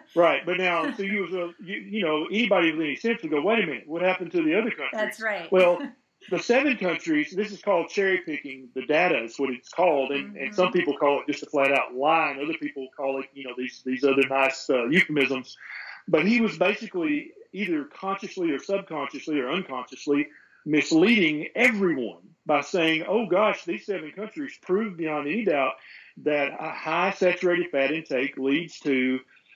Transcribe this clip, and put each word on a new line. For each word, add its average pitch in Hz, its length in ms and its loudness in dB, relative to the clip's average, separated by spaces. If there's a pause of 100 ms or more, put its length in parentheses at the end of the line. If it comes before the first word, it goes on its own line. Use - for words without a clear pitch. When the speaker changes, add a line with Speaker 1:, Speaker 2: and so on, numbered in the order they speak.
Speaker 1:
<laughs> - 100 -10
Speaker 2:
Right. 165 300 4
But 180 120 -2
now, 180 360 0
so 202 100 -6
you 196 180 -2
was 170 120 -6
a, 175 180 -4 (120)
you, 190 140 -10
you 202 280 -6
know, 156 240 0
anybody 190 440 2
with 156 80 -2
any 143 160 -2
sense 233 240 -2
would 151 100 -6
go, 147 100 2
"Wait 214 220 2
a - 20 0
minute, 135 220 -8
what 165 140 -4
happened 180 320 0
to 170 100 2
the 156 160 2
other 226 120 0
countries?" 139 220 -8
Speaker 1:
That's 214 280 -4
right. 196 260 -4
<laughs> - 40 -4
Speaker 2:
Well, 180 280 6 (500)
the 180 100 0
seven 262 360 2
countries, 156 580 0
this 196 180 -2
is 190 100 -14
called 170 280 0
cherry 190 360 2
picking 135 500 -10
the 123 120 -6
data 151 360 2
is 113 160 -12
what 135 120 0
it's 123 180 -10
called. 143 420 2
And, 139 240 -6
and 131 180 -8
some 180 140 4
Speaker 1:
Mm-hmm. 175 120 2
Speaker 2:
people 143 180 0
call 143 240 4
it - 100 -4
just - 120 -4
a - 60 -12
flat 139 220 2
out 131 240 0
lie, 151 360 2
and 135 100 -8
other 160 180 -6
people 143 360 -8
call 135 260 -4
it, 131 120 -10
you 139 120 -14
know, 123 120 -10
these, 127 280 -8
these 127 180 -2
other 135 260 4
nice, 135 400 2
uh, 123 180 2
euphemisms. 139 680 0 (500)
But 160 200 2
he 233 140 4
was 175 160 0
basically 180 760 -2 (200)
either 175 340 -4
consciously 190 680 -4
or 135 80 -2
subconsciously 151 800 -4
or 123 120 -2
unconsciously 143 760 -2 (380)
misleading 160 880 4
everyone 180 640 0 (240)
by 147 160 2
saying, 160 460 0
"Oh 214 200 0
gosh, 196 380 2
these 190 200 -6
seven 160 260 -8
countries 165 500 -10
prove 196 360 -2
beyond 151 300 -4
any 202 180 -2
doubt 143 280 2 (500)
that 143 360 2
a 160 120 -8
high 170 400 0
saturated 175 600 2
fat 135 200 2
intake 139 460 -2
leads 143 440 0
to 131 380 2 (360)